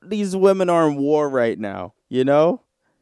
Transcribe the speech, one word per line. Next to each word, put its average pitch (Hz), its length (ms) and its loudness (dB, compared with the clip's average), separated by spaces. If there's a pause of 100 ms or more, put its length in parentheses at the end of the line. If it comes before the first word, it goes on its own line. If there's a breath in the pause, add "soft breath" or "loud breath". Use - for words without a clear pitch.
these 196 320 -6
women 190 340 2
are 165 180 2
in 147 100 -2
war 147 320 0
right 120 280 -2
now, 98 360 -10 (160)
you 127 140 -2
know? 151 380 2 (400)